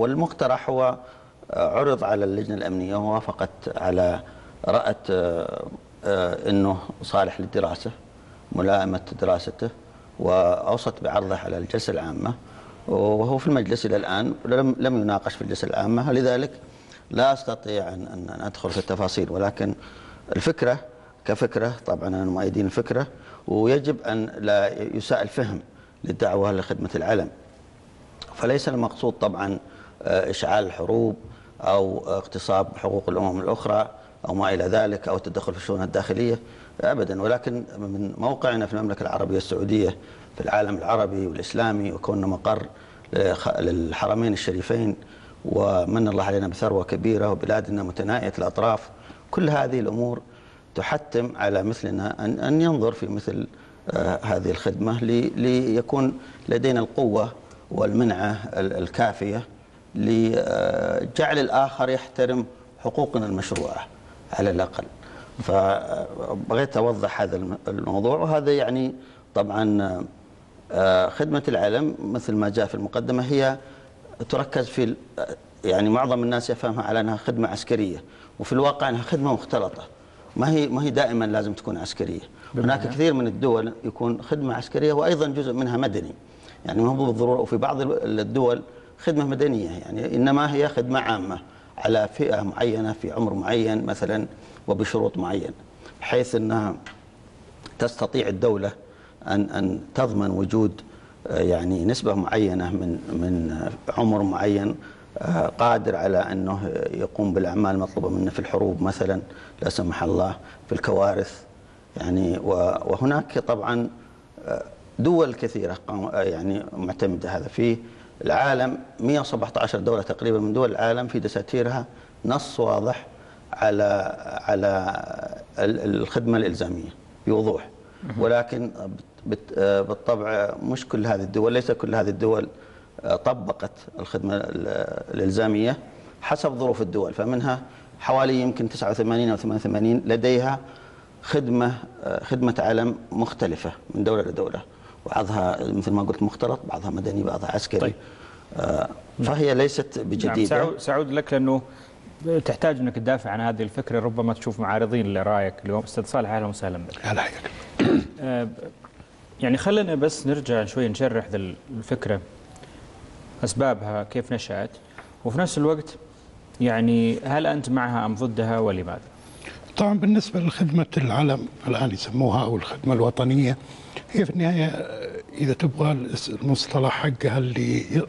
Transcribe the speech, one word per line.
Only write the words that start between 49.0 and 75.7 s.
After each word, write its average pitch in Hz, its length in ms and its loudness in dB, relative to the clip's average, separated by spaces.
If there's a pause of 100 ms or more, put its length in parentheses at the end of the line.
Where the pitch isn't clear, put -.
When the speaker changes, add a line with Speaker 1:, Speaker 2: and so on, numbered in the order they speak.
Speaker 1:
كل 175 180 2
هذه 131 300 0
الأمور 120 420 -2 (540)
تحتم 120 600 -2
على 101 280 0
مثلنا 101 640 -4
أن، 113 140 -2
أن 147 220 2
ينظر 139 300 4
في - 160 -6
مثل، 104 400 -4 (440)
آه، 87 320 0
هذه 95 280 0
الخدمة 110 520 -2
لي-، 120 320 2
ليكون 127 840 2 (300)
لدينا 120 300 2
القوة 113 520 0 (400)
والمنعة 104 600 2 (220)
ال-، 95 200 -2
الكافية 104 720 -2 (520)
لجعل 113 1400 2
الآخر 131 500 2
يحترم 127 560 0 (340)
حقوقنا 147 460 -2
المشروعة 95 640 -4 (460)
على 101 160 2
الأقل. 90 340 -2 (600)
فبغيت 98 1300 0
أوضح 107 440 2
هذا 95 140 -2
الم-، 92 220 -4 (100)
الموضوع، 101 520 2
وهذا 151 380 4
يعني 131 380 0 (400)
طبعًا، 101 680 2 (680)
آه، 92 380 4
خدمة 151 380 -2
العلم 117 520 2
مثل 113 360 -4
ما 104 140 2
جاء 104 160 0
في 104 100 -4
المقدمة 120 480 -2
هي 135 340 2 (720)
تركز 135 380 0
في - 160 0
ال-، 117 120 0 (720)
يعني 101 240 4